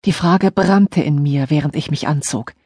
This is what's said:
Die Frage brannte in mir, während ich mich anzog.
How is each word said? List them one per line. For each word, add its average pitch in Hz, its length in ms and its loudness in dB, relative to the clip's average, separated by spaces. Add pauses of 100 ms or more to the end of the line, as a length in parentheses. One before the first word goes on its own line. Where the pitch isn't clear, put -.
Die 185 80 0
Frage 185 360 2
brannte 196 520 2
in 143 200 0
mir, 139 280 0
während 147 260 0
ich - 140 -6
mich - 180 -4
anzog. 135 460 -4 (120)